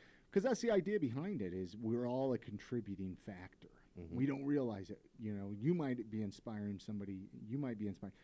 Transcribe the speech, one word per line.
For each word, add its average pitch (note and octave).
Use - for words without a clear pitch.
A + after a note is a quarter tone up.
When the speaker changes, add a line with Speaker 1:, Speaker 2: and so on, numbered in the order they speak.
Speaker 1:
'cause G3
that's A#3+
the A#3
idea G3+
behind D3
it, F2+
is F#2
we're A#2
all C3
a A2+
contributing G2
factor. F2+
Speaker 2:
Mm-hmm. F2
Speaker 1:
We B2+
don't C#3
realize A#2+
it. G#2
You A2
know, G2
you C#3+
might B2
be G#2+
inspiring G#2
somebody. G2
You B2
might B2
be G#2
inspired. G2